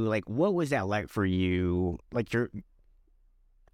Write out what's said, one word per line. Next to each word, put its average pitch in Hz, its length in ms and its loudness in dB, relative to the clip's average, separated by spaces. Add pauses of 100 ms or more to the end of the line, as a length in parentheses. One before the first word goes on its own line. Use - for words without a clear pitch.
like, 110 220 0
what 170 260 0
was 165 160 -2
that 110 180 0
like 104 200 -2
for 104 160 0
you? 90 720 2 (140)
Like, 117 200 -2
you're, 117 180 0 (1200)